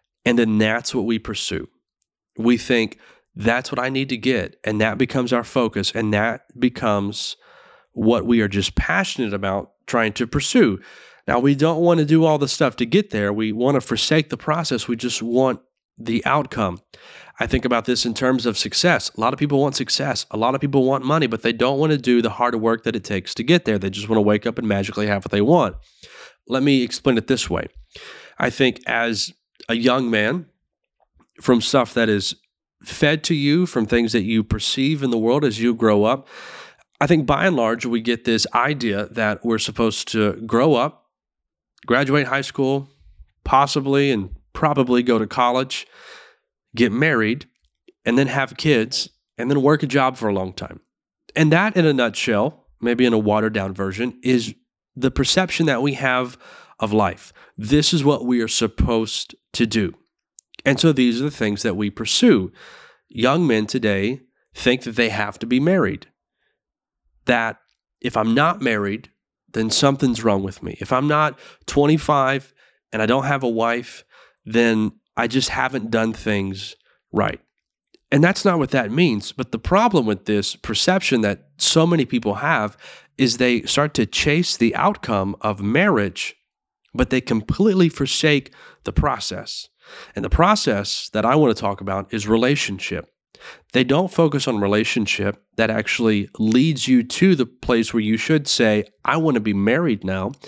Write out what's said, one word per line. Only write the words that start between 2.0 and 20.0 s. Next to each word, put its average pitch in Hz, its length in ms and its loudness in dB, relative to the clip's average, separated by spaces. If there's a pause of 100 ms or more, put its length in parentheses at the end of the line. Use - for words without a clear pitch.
We 117 180 4
think, 117 400 -2 (400)
"That's 117 340 -2
what 127 80 -6
I 127 120 -2
need 135 180 -4
to 127 80 -4
get," 110 480 -2
and 107 160 -2
that 107 160 0
becomes 127 340 -2
our 120 140 0
focus, 113 500 -2
and 110 200 -2
that 113 440 -4
becomes 107 800 -2 (560)
what 113 320 2
we 117 160 2
are 104 80 0
just 101 280 -4
passionate 160 580 -2
about 98 380 -4 (140)
trying 113 280 0
to 120 120 -4
pursue. 139 540 2 (480)
Now, 127 100 2
we 139 160 4
don't 156 280 2
want 170 180 4
to 147 60 2
do 160 180 4
all 156 140 4
the 139 100 -2
stuff 131 280 0
to 123 100 -2
get 196 240 0
there. 104 220 -2
We 107 200 -2
want 127 240 2
to 127 40 0
forsake 151 500 0
the 135 60 -6
process. 151 520 -4
We 120 80 -4
just 117 260 -6
want 120 380 0 (360)
the 113 280 -4
outcome. 127 560 -2 (580)
I 120 80 -4
think 131 180 0
about 120 200 0
this 123 200 -2
in 117 100 -4
terms 127 320 0
of 110 120 -2
success. - 580 0
A - 40 -6
lot 117 120 0
of 139 60 -8
people 143 220 0
want 139 160 0
success. 135 560 -4